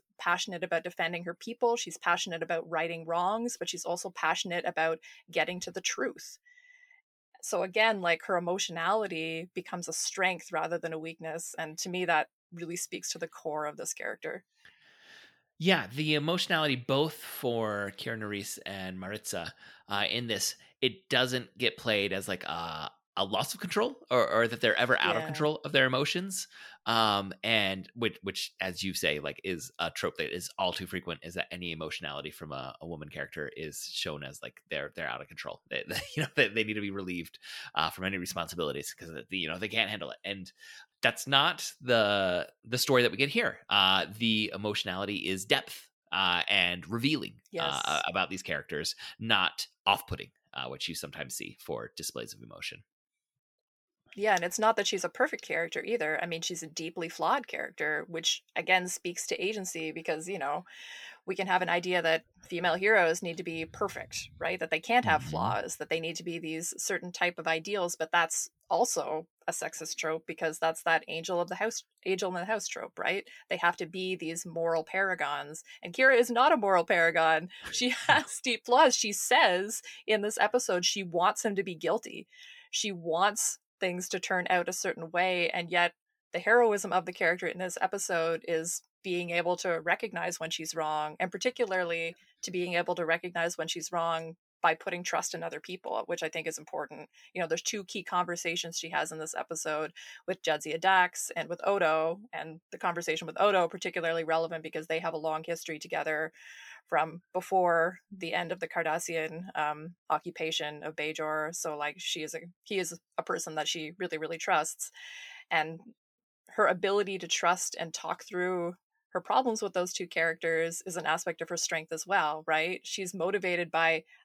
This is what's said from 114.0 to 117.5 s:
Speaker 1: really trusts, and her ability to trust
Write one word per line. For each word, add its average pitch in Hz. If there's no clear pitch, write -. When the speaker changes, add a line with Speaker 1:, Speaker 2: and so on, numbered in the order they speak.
Speaker 1:
really 160
trusts, -
and 165
her 214
ability 190
to 175
trust 180